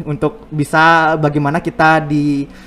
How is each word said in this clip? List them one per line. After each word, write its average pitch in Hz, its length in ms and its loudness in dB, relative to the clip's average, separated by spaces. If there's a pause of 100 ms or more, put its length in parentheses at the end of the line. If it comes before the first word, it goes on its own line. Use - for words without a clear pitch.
untuk 147 460 -6
bisa 156 340 0 (320)
bagaimana 147 440 -2
kita 160 420 2
di 147 460 -2 (200)